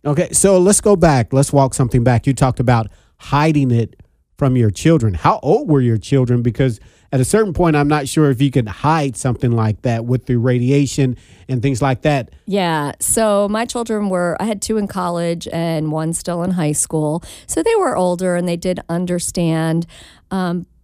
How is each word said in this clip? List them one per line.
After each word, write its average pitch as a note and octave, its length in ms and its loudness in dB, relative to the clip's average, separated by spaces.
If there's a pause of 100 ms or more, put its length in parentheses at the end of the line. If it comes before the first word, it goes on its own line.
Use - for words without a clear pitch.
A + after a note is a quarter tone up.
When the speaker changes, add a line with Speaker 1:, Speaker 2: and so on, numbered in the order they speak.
Speaker 1:
Okay, D3+ 260 0
so F#3+ 280 4
let's F#3+ 220 4
go G#3 140 4
back. D#3 380 2
Let's C3+ 200 2
walk C3+ 220 2
something B2 300 0
back. A#2+ 220 2
You C#3 60 2
talked C3 280 0
about A#2 260 2 (300)
hiding D3 560 0
it A#2 240 0 (420)
from B2+ 180 2
your A2+ 140 4
children. A#2 440 2
How E3 280 0
old A3+ 260 0
were C#3+ 120 4
your A#2 180 2
children? B2 440 0
Because A#2+ 360 0 (320)
at C3+ 100 0
a B2 40 2
certain G#3 280 2
point, E3 220 2
I'm C#3+ 140 2
not D3+ 180 0
sure D3+ 240 2
if B2 100 -2
you C#3 100 2
could B2 180 0
hide C#3+ 480 -2
something A#2+ 360 -2
like A2 300 0
that A#2 220 -2
with B2 220 -2
the B2 100 0
radiation B2+ 800 0 (320)
and B2+ 120 -2
things C3 220 -2
like C3+ 200 -2
that. C#3 280 -2 (160)
Speaker 2:
Yeah. E3+ 540 -2
So G3+ 500 0
my A3 140 -2
children A3+ 460 -4
were, F3 280 -2
I G#3+ 60 -4
had G#3+ 180 -6
two A3 140 -4
in G3+ 100 -2
college E3+ 680 -4
and E3 380 -2
one D#3+ 220 -4
still F3 300 -6
in F#3 100 -2
high D#3 200 -2
school. D3+ 500 -2 (240)
So - 160 -4
they A4+ 140 2
were F4 200 0
older F3+ 400 0
and F3 100 -2
they F3 100 -2
did F3+ 220 -4 (100)
understand. E3 1000 -2 (440)
Um, F3+ 360 -4 (160)